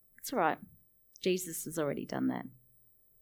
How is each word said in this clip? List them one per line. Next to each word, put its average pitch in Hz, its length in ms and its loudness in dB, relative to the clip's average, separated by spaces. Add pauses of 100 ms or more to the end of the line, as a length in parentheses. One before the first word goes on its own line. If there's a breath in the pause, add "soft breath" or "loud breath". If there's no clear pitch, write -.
(180)
it's - 140 -8
all 247 60 2
right. 160 200 4 (640)
Jesus 180 440 0
has 160 140 -4
already 147 280 0
done 131 220 0
that. - 180 -2 (760)